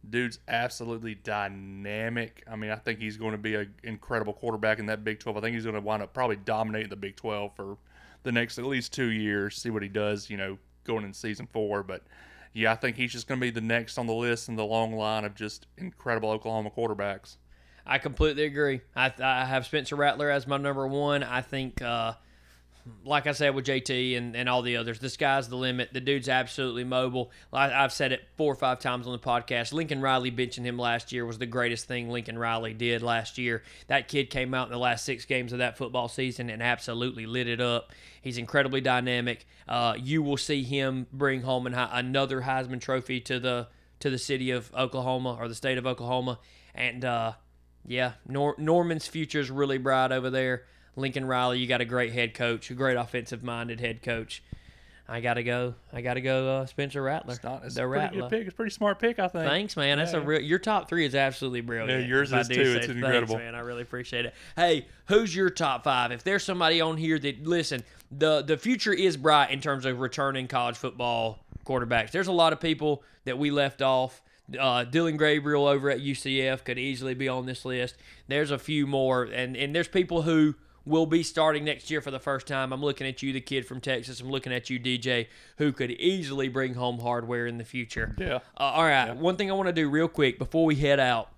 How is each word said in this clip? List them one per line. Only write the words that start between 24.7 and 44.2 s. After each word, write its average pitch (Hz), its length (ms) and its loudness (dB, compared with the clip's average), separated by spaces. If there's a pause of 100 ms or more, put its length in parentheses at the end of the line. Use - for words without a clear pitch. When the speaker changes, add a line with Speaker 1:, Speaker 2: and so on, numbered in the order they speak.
Speaker 2:
others, 117 220 -4
the 131 120 -6
sky's 135 380 2
the 127 80 -8
limit. 127 380 -2
The 131 60 -4
dude's 131 280 0
absolutely 127 560 0
mobile. 127 460 0 (200)
I, 135 220 2
I've 135 200 4
said 131 200 0
it 123 100 -4 (140)
four 147 160 2
or - 40 -2
five 127 220 0
times 123 280 -4
on 127 60 -8
the 120 60 -8
podcast. 120 540 -2
Lincoln 151 300 -2
Riley 127 280 2
benching 123 340 -4
him 120 140 -4
last 117 340 -2
year 123 140 -2
was 113 120 -8
the 127 80 -4
greatest 120 400 -2
thing 120 240 -6
Lincoln 117 280 -6
Riley 113 360 -2
did 117 280 0
last 117 360 -2
year. 120 240 -2 (260)
That 135 200 0
kid 135 220 0
came 127 240 -2
out 127 140 0
in 120 40 -8
the 120 60 -4
last 120 280 0
six 123 200 -6
games 123 260 -2
of 123 60 -4
that 120 200 0
football 120 300 -2
season 123 420 -4
and 110 120 -6
absolutely 120 640 -2
lit 120 220 -2
it 117 120 -2
up. 120 320 0 (300)
He's 123 160 -6
incredibly 135 440 2
dynamic. 123 640 0 (200)
Uh, 117 320 0
you 147 240 0
will 143 160 0
see 143 240 -2
him 131 500 -2
bring 135 300 0
home 127 240 0
an, 123 80 -4
another 127 680 0
Heisman 131 400 -2
Trophy 127 380 -2
to 127 180 -2
the, 120 300 -2 (320)
to 147 100 -2
the 127 80 -2
city 131 320 -2